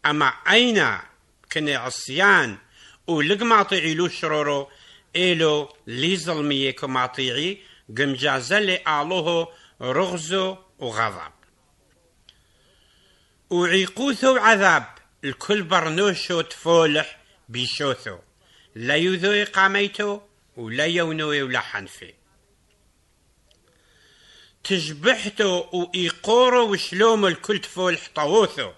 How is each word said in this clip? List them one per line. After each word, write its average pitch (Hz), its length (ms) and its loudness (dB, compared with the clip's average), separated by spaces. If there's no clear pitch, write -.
أما 147 200 2
أين 180 720 2
كني 147 220 -2
عصيان 131 840 0
ولك 170 360 0
ماطيعي 196 520 2
لو 170 140 0
شرورو 147 640 -2
إيلو 160 600 2
لي 139 300 -2
ظلمية 147 540 -2
كماطيعي 131 920 -4
قم 139 140 0
جازل 139 580 0
آلوه 165 840 -2
رغزو 180 760 -2
وغضب. 107 540 -4
وعيقوثو 196 840 2
عذاب 196 600 4
الكل 190 380 -2
برنوشو 170 800 0
تفولح 160 800 0
بيشوثو. 120 680 -6
لا 123 220 -2
يذو 185 360 0
إقاميتو 202 880 0
ولا 120 300 -4
يونوي 156 560 -2
ولا 127 180 0
حنفي. - 540 -12
تشبحتو 180 1080 -2
وإيقورو 208 1000 2
وشلوم 208 540 2
الكل 185 320 -2
تفولح 180 560 -4
طووثو. 151 640 2